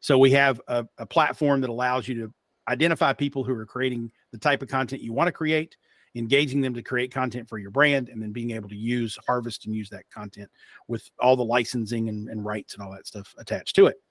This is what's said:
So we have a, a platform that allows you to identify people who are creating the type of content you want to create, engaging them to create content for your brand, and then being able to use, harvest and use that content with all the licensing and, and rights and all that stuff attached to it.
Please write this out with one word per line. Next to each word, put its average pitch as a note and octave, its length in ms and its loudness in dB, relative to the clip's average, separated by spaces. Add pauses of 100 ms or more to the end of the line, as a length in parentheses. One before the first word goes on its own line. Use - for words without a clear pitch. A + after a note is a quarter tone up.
So C#3 160 4
we C3 140 8
have C3+ 360 4
a, A#2+ 180 -2 (120)
a A2+ 80 -10
platform C#3+ 560 2
that B2+ 80 -2
allows B2 380 -2
you B2+ 80 -4
to A2+ 180 -8 (340)
identify D3 460 2
people C#3 300 -4
who B2 100 -2
are A2 120 -6
creating B2 460 -4 (200)
the A#2 60 -16
type C#3+ 240 2
of C#3 60 -10
content C3 340 -4
you A2+ 120 -8
want C3 140 2
to E3+ 40 -2
create, D#3 460 -2 (380)
engaging C3 460 2
them C3 120 -2
to A#2+ 80 -8
create B2+ 320 -4
content B2 340 -4
for A2+ 100 -10
your G2 140 -10
brand, C#3 380 4
and A#2 120 -10
then G#2+ 100 -6
being A#2 200 -6
able G#2+ 180 -8
to G#2 60 -12
use, A2+ 500 -2
harvest A#2+ 400 -4
and G#2+ 100 -4
use G#2+ 140 -6
that - 220 -16
content G#2 380 -14 (380)
with A#2 220 -8 (100)
all B2+ 160 6
the B2+ 100 0
licensing A#2 640 -2
and, G#2+ 200 -8
and G#2+ 140 -8
rights G#2+ 300 -8
and G2+ 100 -14
all G2 80 -12
that G2 160 -16
stuff - 300 -14
attached - 380 -8
to G3 100 10
it. - 260 2